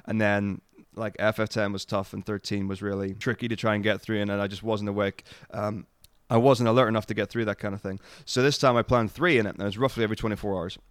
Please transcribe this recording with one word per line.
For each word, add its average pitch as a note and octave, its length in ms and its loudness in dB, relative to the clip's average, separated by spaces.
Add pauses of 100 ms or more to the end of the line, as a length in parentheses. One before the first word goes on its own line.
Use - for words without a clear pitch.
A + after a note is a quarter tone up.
and A2 160 -2
then, G2+ 400 2 (340)
like, G#2+ 240 -8
F G#2+ 220 0
F G#2+ 80 0
ten G#2 240 -2
was G2 120 -8
tough, G2 280 -4
and G2+ 120 -10
thirteen G2+ 440 -4
was G2 120 -6
really G2 340 -4
tricky A#2 340 -4
to A2+ 80 -2
try G#2+ 180 0
and G#2 80 0
get G2+ 180 0
through, A2 200 -2
and G#2 100 0
I G2+ 160 0
just G2 160 -10
wasn't G#2+ 260 -2
awake. G2+ 360 -2 (260)
Um, G#2 360 -6 (440)
I A#2 60 4
wasn't A#2+ 320 6
alert A#2+ 180 6
enough A2 200 0
to - 80 -6
get G#2 140 -2
through A#2 180 -4
that G2+ 120 -4
kind G2+ 160 -6
of G2 80 -10
thing. F#2+ 160 -8 (260)
So - 160 0
this C#3+ 160 4
time B2+ 200 4
I A#2 60 4
planned A2+ 280 2
three D3+ 260 2
in A2 100 4
it, F#2 80 -6
and - 80 -8
it - 20 -2
was G2+ 140 -4
roughly A#2 260 0
every G#2+ 100 -2
twenty-four G#2 420 -4
hours. F2+ 220 -6 (120)